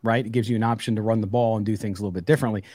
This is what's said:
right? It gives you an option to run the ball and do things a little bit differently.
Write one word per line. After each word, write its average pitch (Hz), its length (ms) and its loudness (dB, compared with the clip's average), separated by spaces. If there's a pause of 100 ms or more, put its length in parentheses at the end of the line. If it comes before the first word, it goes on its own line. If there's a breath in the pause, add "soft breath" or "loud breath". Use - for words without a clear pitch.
right? 113 240 2
It 113 60 -8
gives 117 180 0
you 117 60 2
an 110 60 0
option 117 340 0
to 110 60 -2
run 110 200 2
the 104 40 -2
ball 113 300 2
and 104 80 -2
do 107 100 0
things 98 260 -6
a - 20 -4
little 98 100 -4
bit 87 140 -6
differently. 127 380 2 (100)